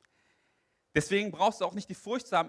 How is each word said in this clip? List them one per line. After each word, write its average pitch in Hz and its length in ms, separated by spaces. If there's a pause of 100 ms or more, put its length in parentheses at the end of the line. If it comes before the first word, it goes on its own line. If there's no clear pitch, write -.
(960)
Deswegen 196 360
brauchst 185 300
du 185 40
auch 175 100
nicht 202 160
die 180 40
Furcht 233 340
zu 185 80
haben, 165 120